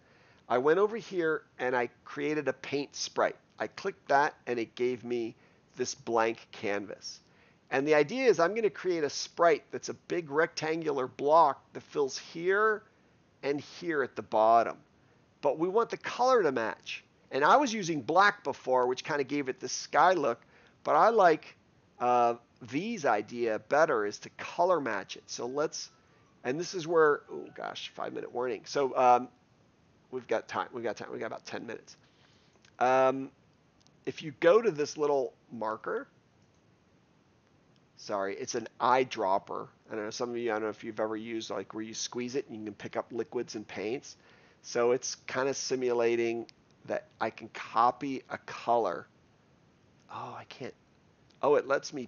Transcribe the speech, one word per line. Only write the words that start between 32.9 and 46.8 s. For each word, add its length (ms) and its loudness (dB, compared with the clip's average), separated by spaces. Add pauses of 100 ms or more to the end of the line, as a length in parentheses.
if 180 -8
you 160 -10
go 220 8
to 100 0
this 260 -4
little 360 0 (180)
marker, 560 -6 (1900)
sorry, 400 -4
it's 180 -8
an 120 -6 (120)
eyedropper. 880 0 (240)
I 40 -8
don't 100 -6
know, 60 -8
some 200 -6
of 60 -6
you, 140 -4
I 40 -2
don't 80 -4
know 60 -2
if 140 -10
you've 160 -10
ever 180 -4
used, 320 -8
like, 240 -8
where 100 -8
you 100 -12
squeeze 420 -8
it 120 -6
and 100 -12
you 60 -12
can 100 -10
pick 220 -12
up 160 -6
liquids 440 -6
and 120 -12
paints. 480 -8 (460)
So 300 0
it's 240 -2 (120)
kinda 260 -2
simulating 920 0 (380)